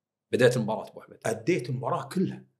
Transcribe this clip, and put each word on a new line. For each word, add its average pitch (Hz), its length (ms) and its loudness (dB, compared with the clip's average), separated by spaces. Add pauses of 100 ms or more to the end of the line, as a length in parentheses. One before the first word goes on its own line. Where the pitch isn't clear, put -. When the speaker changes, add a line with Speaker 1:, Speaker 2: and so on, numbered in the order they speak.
(320)
Speaker 1:
بداية 113 240 6
المباراة 107 340 -2
أبو - 100 -18
أحمد. - 260 -20
Speaker 2:
أديت 113 440 -2
المباراة 131 380 -4
كلها. 170 360 -2 (160)